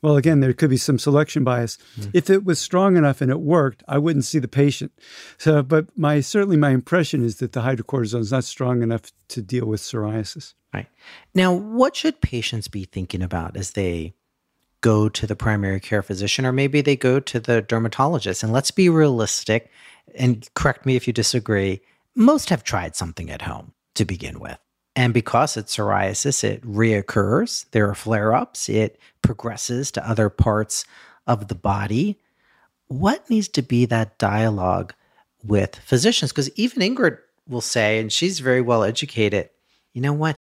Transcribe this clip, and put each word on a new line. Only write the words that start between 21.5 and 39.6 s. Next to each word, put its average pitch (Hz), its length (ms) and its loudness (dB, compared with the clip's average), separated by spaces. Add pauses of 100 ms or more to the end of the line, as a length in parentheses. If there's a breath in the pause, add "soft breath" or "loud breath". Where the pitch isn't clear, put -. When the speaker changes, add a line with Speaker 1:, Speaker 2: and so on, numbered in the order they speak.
Speaker 2:
most 254 360 4
have 151 120 0
tried 90 320 -6
something 82 360 -8
at 69 100 -12
home - 320 -12 (220)
to 113 100 0
begin - 340 -10
with. - 200 -14 (360)
And 123 200 2
because 120 420 2
it's 110 200 -8
psoriasis, 101 680 -2
it 104 200 -4
reoccurs. 110 1040 0
There 104 180 2
are 101 60 -2
flare-ups. 110 720 -2
It 107 300 0 (240 soft breath)
progresses 120 680 -4
to - 160 -6
other 110 200 2
parts - 560 0 (420 soft breath)
of 107 220 -2
the 107 60 -6
body. 104 640 -4 (720)
What 185 420 -2
needs 214 180 0
to - 140 -2
be 120 240 2
that 113 320 -2
dialogue 98 760 0 (500)
with 101 340 0
physicians? 147 560 0
'Cause 139 240 -2
even 233 260 -2
Ingrid 226 340 0 (320)
will 123 140 -6
say, 110 360 0
and 110 140 -4
she's 175 280 -2
very 127 200 2
well 117 240 2
educated, 107 640 -2 (460)